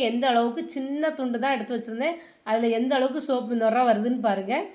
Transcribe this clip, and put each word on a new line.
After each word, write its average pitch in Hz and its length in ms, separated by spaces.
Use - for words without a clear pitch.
எந்த 240 260
அளவுக்கு 240 400
சின்ன 277 440
துண்டு 254 280
தான் 269 140
எடுத்து 240 220
வச்சிருந்தேன். 233 400
அதுல 226 280
எந்த 240 220
அளவுக்கு 262 280
சோப்பு 240 340
நுரை 226 280
வருதுன்னு 233 380
பாருங்க. 196 320